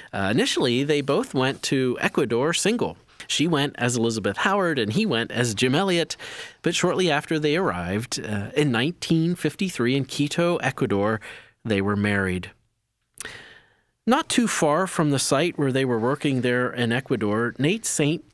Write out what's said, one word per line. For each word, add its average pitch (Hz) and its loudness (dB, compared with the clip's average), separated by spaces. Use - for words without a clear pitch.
Uh, 98 -2
initially, 135 2
they 147 2
both 143 0
went 131 0
to 131 0
Ecuador 139 0
single. 190 0
She - 0
went 147 0
as 123 0
Elizabeth 110 0
Howard, 190 2
and 110 0
he 208 0
went 117 0
as 117 -2
Jim 127 2
Elliot. 175 0
But 170 0
shortly 175 2
after 151 0
they 151 2
arrived, 104 -2
uh, 107 -6
in 147 4
nineteen 160 0
fifty-three 147 -2
in 139 0
Quito, 170 0
Ecuador, 107 0
they 104 2
were 101 0
married. 98 0
Not 277 2
too 233 2
far 165 2
from 156 0
the 139 2
site 151 0
where 139 2
they 131 2
were 123 0
working 131 0
there 123 0
in 120 0
Ecuador, 113 0
Nate 175 0
Saint 156 0